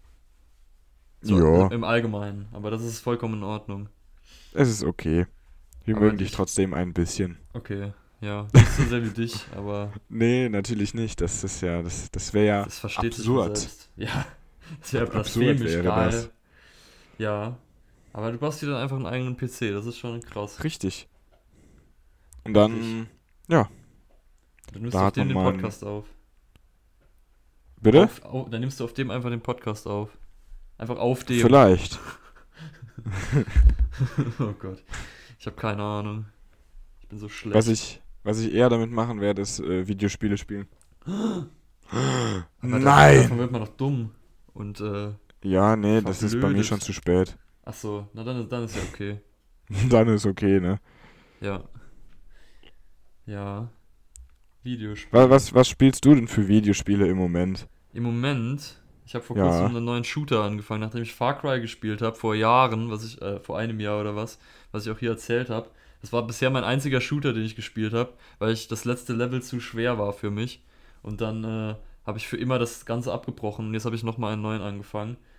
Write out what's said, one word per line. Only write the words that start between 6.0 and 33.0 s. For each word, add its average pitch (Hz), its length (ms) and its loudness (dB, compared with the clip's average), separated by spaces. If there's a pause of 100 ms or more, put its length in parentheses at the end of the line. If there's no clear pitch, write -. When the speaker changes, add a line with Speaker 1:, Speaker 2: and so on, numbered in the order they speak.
Speaker 2:
mögen 107 140 4
dich 92 100 -4
Speaker 1:
ich - 60 -10
Speaker 2:
trotzdem 95 400 -2
ein 87 180 -4
bisschen. 87 460 -2 (160)
Speaker 1:
Okay, 101 380 -10 (280)
ja. 104 340 -8
Nicht 123 220 12
so 135 80 2
sehr 120 200 0
wie 107 60 -4
dich, 117 240 -4 (220)
aber 101 440 -6
Speaker 2:
<laughs> - 80 -20
Nee, 120 400 2
natürlich 104 460 -2
nicht. 113 260 -4
Das - 220 -2
ist - 180 -8
ja, 85 220 -2
das, - 300 -8
das - 200 -8
wär 104 120 4
ja 104 200 2
Speaker 1:
das - 140 -12
versteht 113 360 -4
sich 110 120 -8
von 123 140 2
Speaker 2:
absurd. 104 180 -2
Speaker 1:
selbst. - 380 -12
Ja, 110 280 -6 (280)
<laughs> - 280 -20
das - 120 -16
wär 120 100 0
Speaker 2:
Absurd 117 100 -4
Speaker 1:
blasphemisch 117 600 0
Speaker 2:
wäre 85 100 0
Speaker 1:
geil. 90 300 2
Speaker 2:
das. 117 180 -4 (880)
Speaker 1:
Ja. 107 380 -4 (560)
Aber 110 180 -6
du 120 80 -6
baust 151 240 -6
dir 147 40 -6
dann 143 100 -4
einfach 135 200 -4
einen 127 100 -6
eigenen 127 300 -6
P 127 120 -6
C. 113 240 -6
Das 101 140 -6
ist 120 120 -10
schon 117 240 -10
krass. - 400 -10
Speaker 2:
Richtig. - 460 -6 (1400)
Und 107 100 2
dann, 107 200 8
Speaker 1:
Richtig. 113 320 -4 (420)
Speaker 2:
ja. 151 200 4 (1040)
Speaker 1:
Dann 104 100 -14
nimmst 117 120 -4
Speaker 2:
Da 95 40 2
Speaker 1:
du 95 40 4
auf 95 60 4
Speaker 2:
hat - 80 -2
Speaker 1:
dem - 60 0
Speaker 2:
man 98 60 0
Speaker 1:
den 95 140 0
Speaker 2:
mal 92 60 4
einen 95 100 2
Speaker 1:
Podcast 101 260 -8
auf. 104 200 -8 (1800)
Speaker 2:
Bitte? 123 240 10
Speaker 1:
Auf, - 200 0
au-, 131 260 -8
dann 113 100 -6
nimmst 135 200 -6
du 120 40 -4
auf 113 80 -8
dem 131 180 -4
einfach 120 200 -6
den 117 100 -6
Podcast 117 460 -6
auf. 104 240 -4 (680)
Einfach 113 220 -8
auf 123 260 -2
dem. 123 160 0
Speaker 2:
Vielleicht. 117 640 8
Speaker 1:
<laughs> - 40 -16 (2250)